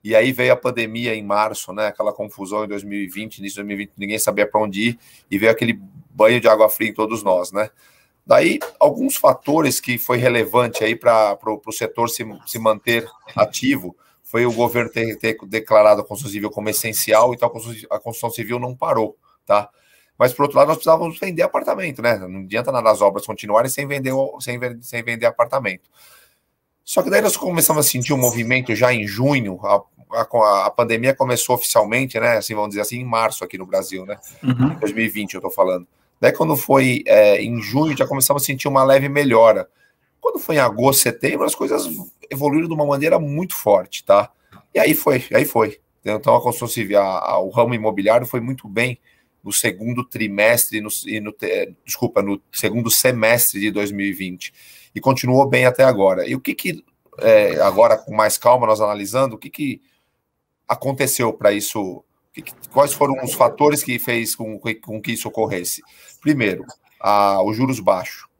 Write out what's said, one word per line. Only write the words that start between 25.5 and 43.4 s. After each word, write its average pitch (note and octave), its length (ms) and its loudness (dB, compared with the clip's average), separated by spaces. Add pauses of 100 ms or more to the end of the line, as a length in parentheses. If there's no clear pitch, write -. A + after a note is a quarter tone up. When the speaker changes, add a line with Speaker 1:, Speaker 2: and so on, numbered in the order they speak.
Speaker 1:
Só - 180 0
que - 80 -4
daí G3+ 120 4
nós C4+ 160 0
começamos D#3+ 480 0
a - 40 2
sentir D3 220 -4
um C#3 60 2
movimento A#2+ 580 0
já B2 180 2
em G#2+ 140 -2
junho, A2+ 560 -2
a, G2+ 180 2 (300)
a, G#2+ 540 2
a G#2+ 40 0
pandemia A#2 460 0
começou B2 400 0
oficialmente, A#2+ 640 0
né? A#2 160 2
Assim, A2 180 -4
vamos G#2 180 -4
dizer G#2 100 -6
assim, A#2+ 180 -6
em B2+ 60 -10
março A2+ 360 -2
aqui F#2 160 -12
no F#2 80 -12
Brasil, F#2+ 400 -6
né? G2+ 120 -12 (260)
Speaker 2:
Uhum. C3 300 0
Speaker 1:
Em - 60 -12
dois G#2 120 -4
mil A2+ 140 -2
e - 20 -2
vinte, G#2+ 260 -8
eu F#2+ 60 -10
tô F#2 100 -8
falando. F#2 380 -2 (320)
Daí, C3+ 140 4
quando D#3 240 -2
foi, C3 500 2
é, G#2 340 6
em A2+ 200 -4
junho, C3+ 340 0
já B2+ 100 0
começamos C#3 380 0
a - 20 -4
sentir C#3 220 -6
uma C3+ 160 4
leve C3+ 240 6
melhora. A2+ 640 4 (500)
Quando - 200 -2
foi - 160 -4
em C#3+ 40 4
agosto, B2+ 440 2
setembro, C3 420 -2
as - 100 -2
coisas - 320 -4 (420)
evoluíram D3 380 -2
de E3 60 -6
uma D3+ 120 0
maneira C#3+ 320 0
muito D#3 380 -4